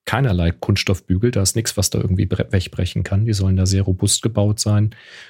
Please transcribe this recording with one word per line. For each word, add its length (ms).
keinerlei 480
Kunststoffbügel. 800
Da 120
ist 120
nichts, 220
was 140
da 80
irgendwie 260
bre-, 260
wegbrechen 520
kann. 220
Die 80
sollen 220
da 120
sehr 160
robust 400
gebaut 360
sein. 360